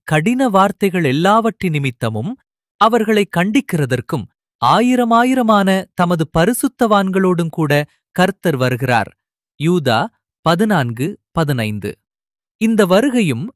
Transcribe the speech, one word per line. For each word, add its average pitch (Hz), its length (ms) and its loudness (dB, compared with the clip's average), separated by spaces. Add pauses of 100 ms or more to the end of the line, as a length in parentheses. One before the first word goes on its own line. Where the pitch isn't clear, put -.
கடின 240 460 0
வார்த்தைகள் 190 540 2
எல்லாவற்றின் 190 680 0
நிமித்தமும் 131 680 -4 (400)
அவர்களை 220 500 2 (100)
கண்டிக்கிறதற்கும் 151 880 -2 (400)
ஆயிரமாயிரமான 226 1300 2
தமது 175 440 -2
பரிசுத்தவான்களோடும் 190 1120 0
கூட 147 360 0 (260)
கர்த்தர் 180 460 -2
வருகிறார்." 123 600 -2 (460)
யூதா 147 420 0 (360)
பதினான்கு 165 800 -2 (120)
பதினைந்து. 113 680 -4 (580)
இந்த 220 280 0
வருகையும் 190 720 0